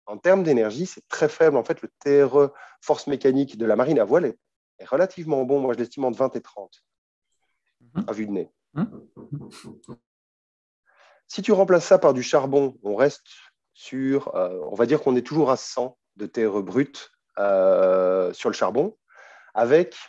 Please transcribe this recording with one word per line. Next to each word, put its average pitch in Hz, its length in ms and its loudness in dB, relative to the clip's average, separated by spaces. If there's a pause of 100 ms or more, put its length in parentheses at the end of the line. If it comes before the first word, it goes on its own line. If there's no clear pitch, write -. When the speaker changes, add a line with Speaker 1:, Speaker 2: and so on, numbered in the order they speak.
Speaker 1:
en 104 120 -14
termes 185 260 2
d'énergie, 123 440 0
c'est - 200 -20
très - 220 -2
faible. 156 260 2
En 117 80 0
fait, - 180 -6
le - 80 -12 (100)
T 143 240 4
R 135 160 2
E, 139 140 2 (280)
force - 260 -2
mécanique 135 500 0
de 113 80 -4
la 107 100 2
marine 127 240 0
à 107 40 2
voile, 147 220 2
est, - 120 -6 (420)
est - 60 -20
relativement 156 580 -2
bon. 139 160 0
Moi, 127 160 -2
je 117 40 -4
l'estime 120 240 -8
entre 120 140 -2
vingt 131 180 -2
et 113 60 -10
trente, - 420 -20 (1080)
Speaker 2:
Mhm. 175 140 -6
Speaker 1:
à - 40 -6
vue 107 160 -8
de 104 40 -10
nez. 92 200 -8 (220)
Speaker 2:
Mhm. - 340 -8 (2250)
Speaker 1:
Si - 160 -10
tu - 80 -2
remplaces 185 340 4
ça 185 140 6
par 143 160 4
du 127 80 -4
charbon, 139 580 0
on 101 140 -4
reste 139 320 0 (460)
sur, 135 640 -4
euh, 92 240 -4 (120)
on - 20 -10
va 117 140 0
dire - 120 2
qu'on 127 160 0
est 123 60 2
toujours 143 300 0
à 123 60 0
cent - 420 -8 (160)
de 104 100 -12
T 113 220 -4
R 101 100 -4
E 101 60 -2
brut, 123 480 -4 (260)
euh, 92 960 2
sur - 160 -6
le 104 60 -4
charbon, 123 420 -2 (560)
avec 139 420 2 (140)